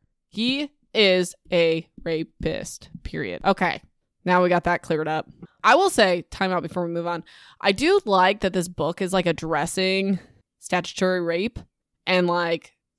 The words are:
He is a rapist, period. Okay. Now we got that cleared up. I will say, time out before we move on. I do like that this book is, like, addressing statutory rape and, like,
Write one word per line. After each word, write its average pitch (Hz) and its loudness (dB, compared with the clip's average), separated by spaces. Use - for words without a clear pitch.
He 262 -4
is 185 4
a 165 0
rapist, - -6
period. 98 -10
Okay. 185 -2
Now 180 2
we 180 2
got 175 2
that 175 -2
cleared 156 -4
up. 156 -6
I 226 8
will 381 4
say, 185 2
time 190 -2
out 180 -2
before 175 -6
we 170 -6
move 170 -6
on. 170 -6
I 202 2
do 330 2
like 196 4
that 185 0
this 180 -2
book 165 -4
is, 180 -2
like, 185 0
addressing 180 -2
statutory 185 -2
rape 175 -4
and, 180 2
like, 170 -2